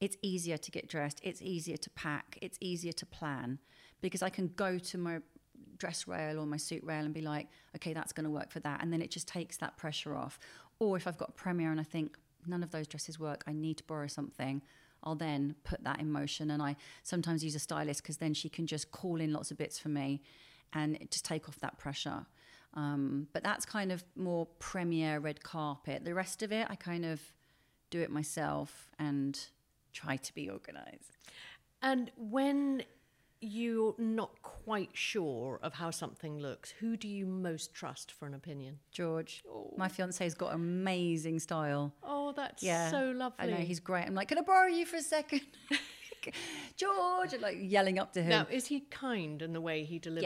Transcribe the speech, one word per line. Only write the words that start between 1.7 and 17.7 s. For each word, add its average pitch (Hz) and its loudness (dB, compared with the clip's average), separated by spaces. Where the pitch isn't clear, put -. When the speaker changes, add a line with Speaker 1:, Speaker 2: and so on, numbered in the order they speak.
Speaker 1:
to - -10
pack, - -6
it's - -8
easier 175 -2
to - -8
plan, 135 -4
because 180 -2
I 190 2
can 185 0
go 185 0
to 180 -6
my 170 -2
dress - -4
rail 156 -2
or 151 -2
my 147 -2
suit - -4
rail 156 -2
and 151 0
be 156 -2
like, 151 -2
"Okay, - -4
that's - -4
gonna 156 -2
work 151 -4
for 160 -8
that." 147 -2
And 170 2
then 165 4
it - -6
just - -6
takes 170 -6
that - -4
pressure 151 -4
off. 127 -4
Or 202 4
if 175 -4
I've 170 -2
got - -4
a - -16
premiere 170 2
and 156 2
I 151 0
think, 156 -2
"None 175 0
of 170 -4
those 156 -2
dresses 156 -8
work, 156 -2
I 151 -2
need 156 0
to - -14
borrow 151 -2
something," 139 -4
I'll 160 0
then 147 2
put - -2
that 139 0
in 151 2
motion. 147 0
And 147 2
I 143 0
sometimes 170 2
use 151 0
a - -2
stylist 151 -2